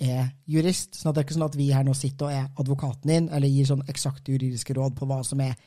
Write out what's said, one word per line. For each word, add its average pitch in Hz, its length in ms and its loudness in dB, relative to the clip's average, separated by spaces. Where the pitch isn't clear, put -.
er 127 220 0
jurist, 160 500 0
sånn 160 100 0
at 143 80 0
det 151 60 2
er - 40 0
ikke 156 100 -4
sånn 156 100 0
at 139 100 -6
vi 139 160 2
her 135 140 4
nå 135 100 2
sitter 139 300 -4
og 143 100 -2
er 135 120 -4
advokaten 139 480 -2
din, 165 240 4
eller 139 160 4
gir 139 160 4
sånn 135 240 2
eksakte 135 460 -4
juridiske 127 420 -2
råd 135 220 0
på 139 100 -4
hva 135 160 -2
som 139 160 -2
er 131 140 0